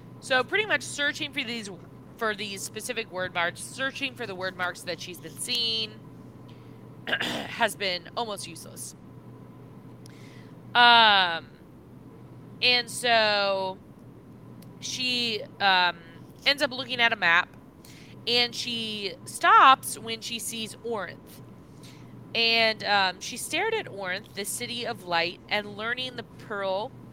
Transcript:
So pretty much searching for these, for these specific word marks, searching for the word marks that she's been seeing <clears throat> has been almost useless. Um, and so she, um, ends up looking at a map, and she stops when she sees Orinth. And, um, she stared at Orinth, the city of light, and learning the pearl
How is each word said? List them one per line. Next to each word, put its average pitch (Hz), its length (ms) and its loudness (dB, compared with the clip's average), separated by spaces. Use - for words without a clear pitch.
So 254 240 2
pretty 392 220 0
much 311 160 0
searching 294 500 -4
for 277 120 -4
these, 226 260 -6
for 214 160 0
these 196 300 -8
specific 220 480 -6
word 180 240 -4
marks, 175 260 0
searching 262 540 -4
for 226 100 -8
the 196 80 -8
word 185 240 -6
marks 175 240 -4
that 175 180 -8
she's 180 200 -12
been 160 180 -14
seeing 226 540 -2
<clears throat> - 160 -2
has - 540 -2
been 180 420 -4
almost 214 300 -6
useless. - 480 -14
Um, 208 720 8
and 240 260 4
so 202 880 2
she, 240 640 -2
um, 180 360 4
ends 277 160 4
up 262 80 2
looking 247 280 -4
at 233 140 6
a - 20 0
map, 180 320 6
and 240 300 2
she 214 580 -4
stops 330 720 6
when 226 220 -8
she 233 180 -6
sees 220 380 -8
Orinth. 190 400 -6
And, 226 480 4
um, 190 360 2
she - 180 -8
stared 392 360 -2
at 427 140 -2
Orinth, 196 480 -8
the 196 100 -6
city 240 400 -6
of 226 200 -8
light, 170 340 0
and 208 260 -2
learning 247 400 -4
the 240 80 -8
pearl 202 680 -4